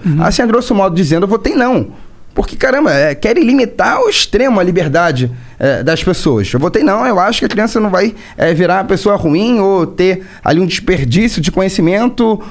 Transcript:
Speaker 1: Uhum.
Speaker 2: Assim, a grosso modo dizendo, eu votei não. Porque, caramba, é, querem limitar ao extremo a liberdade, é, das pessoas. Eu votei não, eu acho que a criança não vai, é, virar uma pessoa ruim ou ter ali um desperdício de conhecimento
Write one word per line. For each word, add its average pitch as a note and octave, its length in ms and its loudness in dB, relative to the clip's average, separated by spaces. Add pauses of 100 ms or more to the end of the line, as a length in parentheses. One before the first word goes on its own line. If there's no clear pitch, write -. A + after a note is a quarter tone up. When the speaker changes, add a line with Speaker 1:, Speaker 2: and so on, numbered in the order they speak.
Speaker 1:
Uhum. D#3+ 180 0
Speaker 2:
Assim, G#3 180 0
a B3 40 2
grosso A#3+ 280 0
modo F#3+ 220 2
dizendo, E3+ 280 2
eu G3 40 -2
votei A3+ 280 -2
não. A#3+ 340 0 (440)
Porque, - 220 -6
caramba, C4 380 0
é, C#3+ 200 2
querem A#3+ 300 0
limitar A#3+ 540 2
ao A#4+ 120 2
extremo A#3+ 480 0
a F#3 60 2
liberdade, D#3+ 640 0 (300)
é, B2+ 240 0
das D#3 180 0
pessoas. C3 520 0
Eu C3 80 0
votei F3 200 0
não, A3+ 240 2
eu G#3+ 140 0
acho G#3 200 0
que - 60 -2
a G#3 40 -2
criança A3 280 0
não G#3+ 120 0
vai, G3 260 0 (220)
é, E3 160 2
virar F3 240 2
uma F#3+ 80 -2
pessoa F#3+ 320 0
ruim G3+ 420 0
ou F#3+ 260 2
ter F#3 380 -2 (180)
ali D#3 200 0
um F#3 40 2
desperdício E3+ 760 0
de F3 100 -2
conhecimento G3+ 880 0 (100)